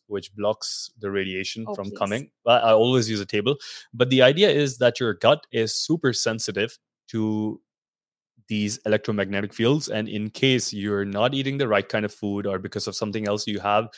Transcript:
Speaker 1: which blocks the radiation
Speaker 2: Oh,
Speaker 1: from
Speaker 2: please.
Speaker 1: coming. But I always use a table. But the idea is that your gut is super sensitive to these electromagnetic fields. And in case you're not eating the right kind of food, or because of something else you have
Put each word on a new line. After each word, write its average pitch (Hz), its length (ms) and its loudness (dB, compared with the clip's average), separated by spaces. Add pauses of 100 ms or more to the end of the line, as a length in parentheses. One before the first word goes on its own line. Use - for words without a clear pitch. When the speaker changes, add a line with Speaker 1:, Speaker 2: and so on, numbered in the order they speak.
Speaker 1:
which 98 300 -8
blocks - 640 -4
the 101 100 -6
radiation 95 580 -6
Speaker 2:
Oh, 104 60 -8
Speaker 1:
from 98 160 -8
Speaker 2:
please. 104 80 -14
Speaker 1:
coming. 107 340 -4 (140)
But 120 180 6
I 113 100 6
always 117 360 4
use 107 100 -2
a 98 60 -6
table. 110 300 -2 (400)
But 123 160 2
the 131 100 6
idea 156 300 6
is 135 260 0
that 120 220 2
your 110 160 0
gut 143 360 2
is 113 220 0
super 151 400 0
sensitive 110 640 -4 (300)
to 107 520 -2 (880)
these 104 360 -2
electromagnetic 104 680 -2
fields. 135 360 0
And 107 200 -4
in 107 220 -6
case 131 420 0
you're 101 320 -2
not 107 280 0
eating 135 240 -4
the 135 100 -2
right 101 200 2
kind 107 180 -2
of 104 80 -4
food, 101 320 -4
or 95 140 -2
because 101 280 -8
of 98 80 -8
something 107 320 -4
else 104 200 -2
you 101 120 -4
have 104 280 2 (100)